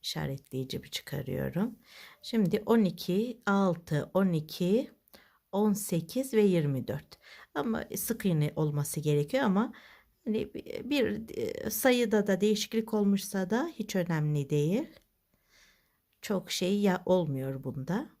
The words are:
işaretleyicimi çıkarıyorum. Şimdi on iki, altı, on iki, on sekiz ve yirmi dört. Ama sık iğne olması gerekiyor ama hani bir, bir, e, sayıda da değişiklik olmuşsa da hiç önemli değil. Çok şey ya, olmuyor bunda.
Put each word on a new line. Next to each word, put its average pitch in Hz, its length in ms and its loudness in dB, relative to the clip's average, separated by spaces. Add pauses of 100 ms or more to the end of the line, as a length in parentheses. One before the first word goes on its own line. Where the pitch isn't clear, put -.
işaretleyicimi 135 840 -8
çıkarıyorum. - 880 -4 (440)
Şimdi 208 440 0
on 226 180 6
iki, 196 600 -2
altı, 185 680 2
on 190 180 4
iki, 180 580 0 (640)
on 208 200 2
sekiz 208 640 -4
ve 214 80 6
yirmi 151 460 2
dört. - 300 -8 (360)
Ama 247 300 -2 (120)
sık - 300 -4
iğne 151 300 2
olması 147 440 -2
gerekiyor 151 440 0
ama 208 280 2 (520)
hani - 300 -4
bir, - 360 -10
bir, 226 480 -2
e, - 320 -4
sayıda 226 560 2
da 190 140 2
değişiklik 214 540 0
olmuşsa 196 560 0
da 285 240 0
hiç - 220 -6
önemli 151 540 0
değil. 160 360 2 (1400)
Çok 185 280 -4
şey 196 300 0
ya, 185 260 4
olmuyor 135 580 0
bunda. 143 460 -4 (100)